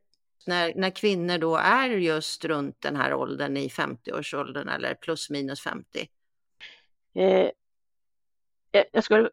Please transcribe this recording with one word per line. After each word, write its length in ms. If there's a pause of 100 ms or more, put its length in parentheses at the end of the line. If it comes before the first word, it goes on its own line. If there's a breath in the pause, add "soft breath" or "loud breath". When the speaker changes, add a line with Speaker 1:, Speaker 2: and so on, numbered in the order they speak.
(460)
Speaker 1:
när, 280
när 160
kvinnor 480
då 180
är 320
just 560
runt 360
den 160
här 180
åldern, 420
i 140
femtioårsåldern 960
eller 260
plus 360
minus 300
femtio? 460 (1080 loud breath)
Speaker 2:
Eh, 360 (1200)
jag, 220
jag 120
skulle 280